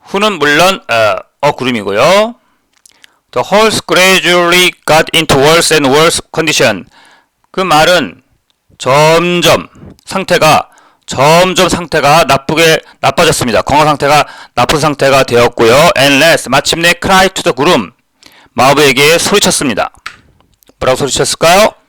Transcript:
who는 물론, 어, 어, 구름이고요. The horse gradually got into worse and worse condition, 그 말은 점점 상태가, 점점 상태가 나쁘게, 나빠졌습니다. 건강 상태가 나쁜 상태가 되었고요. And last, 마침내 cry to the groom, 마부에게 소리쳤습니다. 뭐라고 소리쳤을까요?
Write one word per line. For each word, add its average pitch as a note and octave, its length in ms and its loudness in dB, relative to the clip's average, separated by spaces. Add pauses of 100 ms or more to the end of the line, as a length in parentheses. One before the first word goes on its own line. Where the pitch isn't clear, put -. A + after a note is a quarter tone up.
who는 G3+ 340 -4
물론, D#3 500 0
어, A2 260 0 (260)
어, C#3+ 100 0
구름이고요. B2+ 840 -2 (960)
The B2 200 -4
horse G#3+ 340 0
gradually F3 880 0 (160)
got D#3+ 260 2
into D#3 240 0
worse D#3+ 380 2
and D3 140 0
worse D#3 320 0 (120)
condition, D3 520 -2 (680)
그 - 80 -8
말은 D#3+ 640 0 (540)
점점 D#3 880 0 (380)
상태가, D#3 640 0 (360)
점점 E3+ 640 0
상태가 D#3+ 560 0
나쁘게, D#3 540 0 (200)
나빠졌습니다. C3 640 -2
건강 D3 240 0
상태가 C#3+ 380 0 (300)
나쁜 B2 240 0
상태가 C#3 440 0
되었고요. A#2+ 760 2
And C#3 260 2
last, D3+ 260 0
마침내 E3 520 -2
cry F#3+ 280 0
to - 140 -10
the F3 120 -2
groom, C#3+ 360 -2 (600)
마부에게 C#3+ 640 2
소리쳤습니다. D#3+ 760 -2 (880)
뭐라고 B2+ 180 -2
소리쳤을까요? E3 760 0 (160)